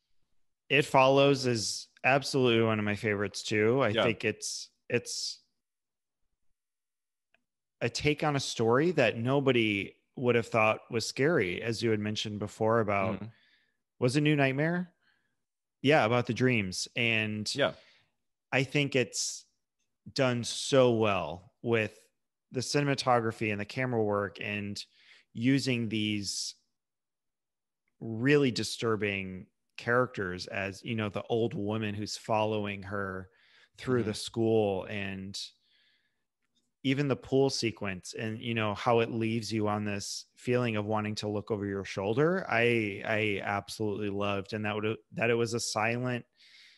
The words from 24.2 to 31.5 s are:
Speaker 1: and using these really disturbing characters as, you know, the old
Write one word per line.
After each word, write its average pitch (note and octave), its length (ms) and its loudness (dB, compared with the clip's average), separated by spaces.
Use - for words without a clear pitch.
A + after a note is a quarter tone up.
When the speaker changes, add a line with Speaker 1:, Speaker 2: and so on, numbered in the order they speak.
Speaker 1:
and G2+ 420 -8
using A#2+ 560 0
these G#2+ 640 -4
really B2+ 520 2
disturbing G2+ 960 -4
characters A2 680 0
as, G2+ 360 -6
you A#2+ 120 -6
know, G#2+ 140 -2
the G#2 140 -6
old A#2 320 0